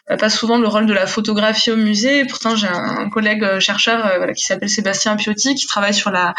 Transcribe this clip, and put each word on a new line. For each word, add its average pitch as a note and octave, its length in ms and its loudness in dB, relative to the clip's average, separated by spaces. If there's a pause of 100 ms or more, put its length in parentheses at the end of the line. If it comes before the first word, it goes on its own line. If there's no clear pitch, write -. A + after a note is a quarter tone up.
(180)
pas G#3+ 120 2
souvent A3+ 260 0
le A#3+ 100 4
rôle G#3+ 200 2
de G#3+ 80 4
la F#3+ 120 2
photographie G#3+ 640 0
au A3 60 2
musée, A3 440 2
et C4+ 40 2
pourtant A3+ 320 -2
j'ai G#3+ 100 0
un, F3+ 60 -2
un G#3 380 -4
collègue, G#3+ 340 0
euh, F#3+ 160 0
chercheur, G#3+ 460 0
euh, F#3+ 100 2
voilà, F3+ 160 -2
qui - 140 -6
s'appelle G3 240 -2
Sébastien G3+ 460 0
Piotti, G#3+ 380 0
qui C4 120 -4
travaille G3+ 260 0
sur G#3 180 -2
la, F3+ 280 0